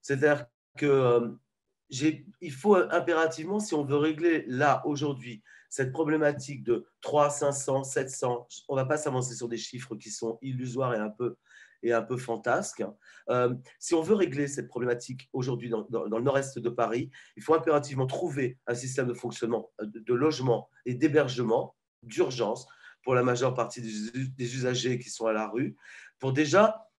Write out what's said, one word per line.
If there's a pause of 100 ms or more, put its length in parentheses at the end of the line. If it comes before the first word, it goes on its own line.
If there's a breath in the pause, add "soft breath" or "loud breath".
C'est-à-dire (320)
que,
euh, (640)
j'ai, (160)
il
faut
impérativement,
si
on
veut
régler
là,
aujourd'hui, (260 loud breath)
cette
problématique
de (140)
trois,
cinq
cents,
sept
cents, (220)
on
va
pas
s'avancer
sur
des
chiffres
qui
sont
illusoires
et
un
peu, (480 loud breath)
et
un
peu
fantasques. (440 loud breath)
Euh, (280 loud breath)
si
on
veut
régler
cette
problématique
aujourd'hui
dans,
dans,
dans
le
nord-est
de
Paris, (260 loud breath)
il
faut
impérativement
trouver
un
système
de
fonctionnement,
euh,
de,
de
logement (180 soft breath)
et
d'hébergement (300)
d'urgence (340 loud breath)
pour
la
majeure
partie
des,
des
usagers
qui
sont
à
la
rue, (460 loud breath)
pour
déjà (120)